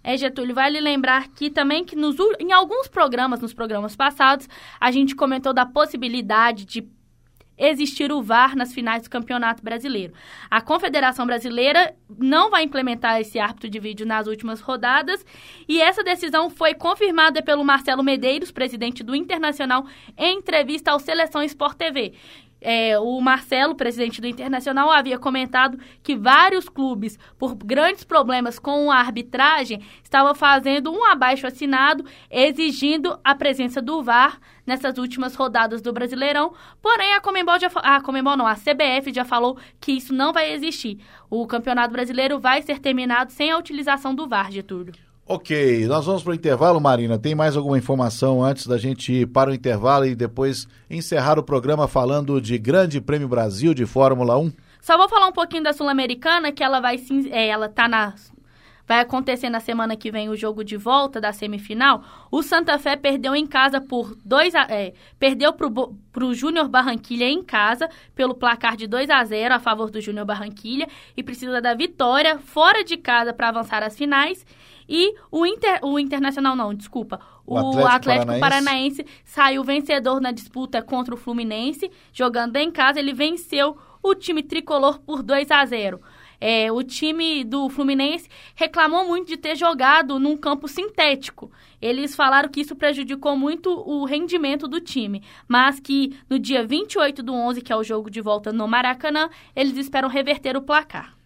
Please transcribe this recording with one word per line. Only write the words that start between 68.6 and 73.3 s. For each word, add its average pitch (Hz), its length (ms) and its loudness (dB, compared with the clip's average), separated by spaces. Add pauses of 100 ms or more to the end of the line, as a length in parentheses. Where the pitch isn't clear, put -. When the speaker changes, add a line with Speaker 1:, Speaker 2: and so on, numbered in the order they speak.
Speaker 1:
de 214 120 -10
dois 247 200 -2
a 269 160 4
zero 220 300 0
a 240 60 0
favor 220 280 -2
do 214 120 -10
Júnior 208 260 -8
Barranquilla, 214 600 -8 (300)
e 254 60 -8
precisa 247 380 -6
da 240 140 0
vitória 285 680 2
fora 381 440 4
de 339 120 -6
casa 240 360 0